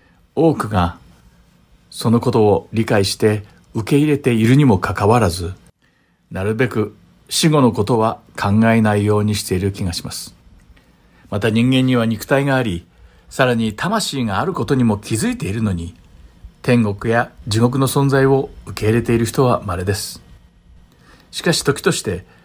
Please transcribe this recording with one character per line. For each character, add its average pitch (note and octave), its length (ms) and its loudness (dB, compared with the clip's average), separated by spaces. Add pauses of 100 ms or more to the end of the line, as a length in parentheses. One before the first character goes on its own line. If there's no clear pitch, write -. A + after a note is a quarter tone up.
(360)
多 D#3 200 4
く - 140 -6
が F2+ 280 0 (920)
そ - 200 -4
の A2+ 100 4
こ A#2 120 -2
と A2 120 4
を G2+ 280 2
理 A2 140 -2
解 G#2 200 0
し - 100 -4
て G#2+ 280 0 (300)
受 - 180 -6
け C#3+ 60 4
入 D3+ 100 2
れ D3 100 2
て B2 160 0
い A2 120 2
る B2 100 6
に D3 100 6
も G#2+ 120 6
か - 160 -4
か G2+ 140 0
わ A#2 120 4
ら G2+ 100 2
ず、 F2+ 240 -6 (800)
な F#2+ 120 -8
る A2 120 -4
べ B2 120 0
く A2 280 -4 (340)
死 - 200 0
後 D3+ 120 4
の B2 100 4
こ G2 120 0
と A#2+ 140 0
は A2 220 0 (200)
考 G#2 300 2
え A2+ 120 4
な G#2+ 140 2
い G#2 100 0
よ G#2 140 2
う G#2 40 0
に G#2 120 -2
し - 80 -6
て F#2+ 120 -4
い F2+ 40 -2
る G2 120 -2
気 G2 120 -8
が F2+ 100 -4
し - 120 -10
ま - 60 -12
す。 - 240 -14 (960)
ま G#2 80 -4
た、 A2+ 100 0
人 A2+ 180 2
間 C3 140 2
に B2+ 140 2
は A#2 100 2
肉 A2+ 200 -4
体 C#3 200 0
が C#3 100 0
あ C3 60 2
り、 F2+ 240 -6 (440)
さ - 160 0
ら B2 100 2
に A2+ 180 -2
魂 D#3 520 -4
が G2 140 -2
あ C3 60 -2
る F#3 80 -4
こ B2 120 -6
と C#3+ 100 0
に B2+ 80 2
も G#2 160 0
気 - 160 -6
づ F#3 160 -2
い A#3+ 60 -8
て - 100 -8
い F#2+ 60 -6
る A2+ 100 -4
の G#2 100 0
に、 E2+ 220 -8 (680)
天 A#2+ 220 2
国 G#2 280 -4
や A#2 200 0 (160)
地 A2 120 0
獄 B2 200 2
の C3+ 80 2
存 C#3 220 0
在 C3+ 180 4
を C3+ 240 2 (160)
受 - 140 -12
け G#2 60 -2
入 A2+ 100 4
れ A#2 40 2
て A#2 140 2
い A#2 40 4
る A#2 60 0
人 C3 200 2
は A#2+ 200 0
稀 F2+ 180 -6
で F#2+ 120 0
す。 - 260 -10 (1120)
し - 100 -12
か F3 120 0
し、 - 100 -4
時 - 180 -2
と F3+ 100 0
し - 120 -4
て F2+ 220 -6 (200)